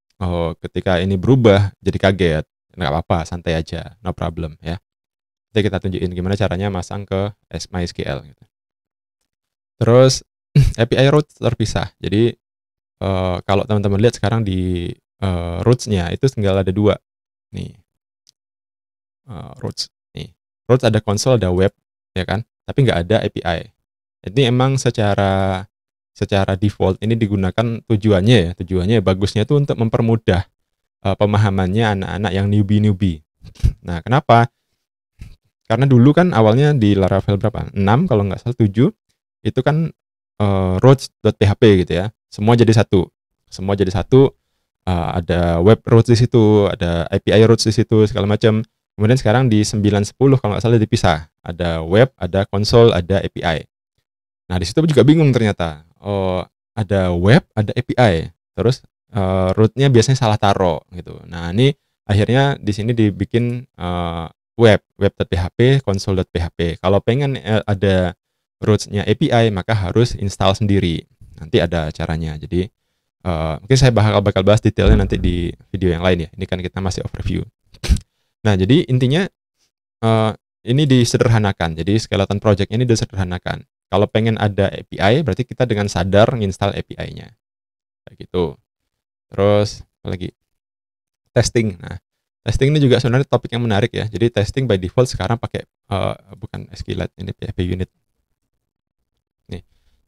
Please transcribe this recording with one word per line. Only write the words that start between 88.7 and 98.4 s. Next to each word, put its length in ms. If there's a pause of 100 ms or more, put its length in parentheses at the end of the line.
Terus, 560 (160)
apa 160
lagi? 160 (960)
Testing. 480
Nah, 200 (480)
testing 240
ini 80
juga 240
sebenarnya 240
topik 240
yang 160
menarik 240
ya. 160
Jadi 240
testing 400
by 80
default 320
sekarang 240
pakai, 320
eh, 480 (240)
bukan 320
S 80
Q 160
Lite, 240
ini 160
P 80
H 80
P 160
unit. 240 (1600)